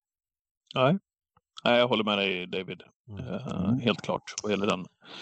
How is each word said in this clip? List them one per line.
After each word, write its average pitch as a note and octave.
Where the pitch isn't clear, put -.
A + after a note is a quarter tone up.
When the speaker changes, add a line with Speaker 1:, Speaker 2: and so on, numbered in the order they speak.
Speaker 1:
Nej. C3+
Nej, A#2+
jag B2
håller A2
med G#2
dig, F#2+
David. F#2
Speaker 2:
Mm. G#2
Speaker 1:
Eh, G2
Speaker 3:
Mm. A#2
Speaker 1:
helt A#2+
klart -
vad G#2+
gäller G2+
den. F#2